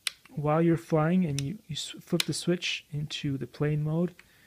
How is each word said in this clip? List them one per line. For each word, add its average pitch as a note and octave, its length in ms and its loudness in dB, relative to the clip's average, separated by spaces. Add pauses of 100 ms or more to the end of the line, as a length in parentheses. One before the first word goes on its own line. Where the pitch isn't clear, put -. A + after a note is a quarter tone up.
(300)
while D3+ 300 2
you're E3+ 140 6
flying E3 480 2
and C#3+ 160 -2
you, C#3 280 -4
you D3 80 -8
s-, - 260 -8
flip - 220 0
the D#3 100 -2
switch - 580 -2
into D3 460 -4
the C#3 100 -6
plane D3+ 380 0
mode, E3 300 0 (320)